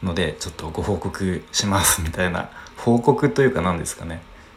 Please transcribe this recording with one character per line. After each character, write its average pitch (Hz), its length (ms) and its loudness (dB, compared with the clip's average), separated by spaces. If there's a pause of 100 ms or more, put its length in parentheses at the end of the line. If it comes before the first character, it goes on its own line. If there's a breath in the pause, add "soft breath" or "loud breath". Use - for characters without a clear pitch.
の 90 120 -2
で、 82 260 0
ち - 80 -8
ょ - 20 -8
っ - 40 -16
と 80 160 -8
ご - 120 -4
報 101 140 0
告 90 560 -4
し - 140 0
ま 98 180 4
す - 180 2
み 78 80 -2
た 90 140 0
い 90 80 0
な。 - 180 -4 (260 loud breath)
報 120 220 4
告 131 320 4
と 139 120 2
い 135 40 6
う 123 80 2
か、 85 80 0
何 90 160 0
で 78 80 -6
す - 100 -8
か - 80 -12
ね。 82 160 -8 (360 loud breath)